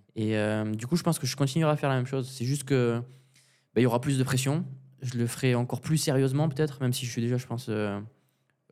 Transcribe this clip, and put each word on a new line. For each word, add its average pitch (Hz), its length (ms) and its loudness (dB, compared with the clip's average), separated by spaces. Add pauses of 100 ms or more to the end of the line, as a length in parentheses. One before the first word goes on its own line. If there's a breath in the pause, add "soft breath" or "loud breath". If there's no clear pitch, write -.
(160)
Et, 110 240 0
euh, 107 320 0
du 107 160 -4
coup, 170 80 0
je 170 80 -2
pense 165 160 2
que 131 80 -4
je - 80 -4
continuerai 151 360 2
à 151 40 2
faire 147 140 0
la 131 80 2
même 123 100 0
chose. 131 200 -2
C'est - 180 -8
juste 139 180 -2
que, 120 360 2 (760 soft breath)
bah, 113 60 6
il - 20 6
y - 20 6
aura 123 160 2
plus 139 160 0
de 131 60 2
pression. 135 420 0 (380)
Je 120 160 -4
le 117 80 2
ferai 127 260 0
encore 120 280 0
plus 160 160 0
sérieusement, 135 520 2
peut-être, 147 320 -2
même 123 120 0
si 123 120 -4
je 117 60 -8
suis 117 100 -4
déjà, 123 160 0
je 123 80 -6
pense, 123 240 -8
euh, 104 320 -2 (720)